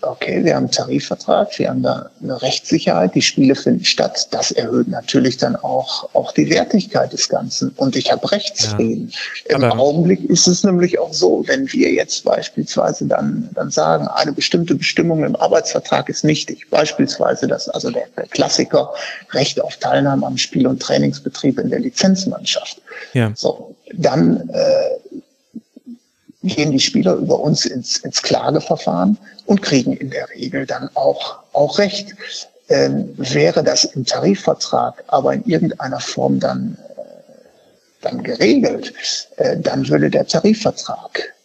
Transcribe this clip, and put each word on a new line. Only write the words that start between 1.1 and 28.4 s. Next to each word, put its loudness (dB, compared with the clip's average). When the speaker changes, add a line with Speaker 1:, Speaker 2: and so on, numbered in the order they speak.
Speaker 1:
wir 0
haben -2
da -4
eine -6
Rechtssicherheit, 0
die 4
Spiele 4
finden 0
statt. 0
Das -2
erhöht 0
natürlich -2
dann 0
auch, -4
auch 2
die 2
Wertigkeit 0
des -2
Ganzen. -4
Und 0
ich 0
habe -2
Rechtsfrieden. -2
Speaker 2:
Ja. 2
Speaker 1:
Im 4
Speaker 2:
Aber 4
Speaker 1:
Augenblick 4
ist 4
es 2
nämlich 4
auch -2
so, 4
wenn -2
wir 4
jetzt -2
beispielsweise -2
dann, -2
dann -4
sagen, 2
eine -2
bestimmte 0
Bestimmung 0
im -2
Arbeitsvertrag 0
ist -6
nichtig. -2
Beispielsweise 0
das, -4
also -4
der, -4
der -6
Klassiker, 0
Recht 0
auf -4
Teilnahme 0
am -6
Spiel- 0
und 0
Trainingsbetrieb 0
in -2
der -2
Lizenzmannschaft. -2
Speaker 2:
Ja. 2
Speaker 1:
So, -4
dann, 2
äh, 0
gehen 0
die 4
Spieler 2
über 0
uns 2
ins, -4
ins -4
Klageverfahren 0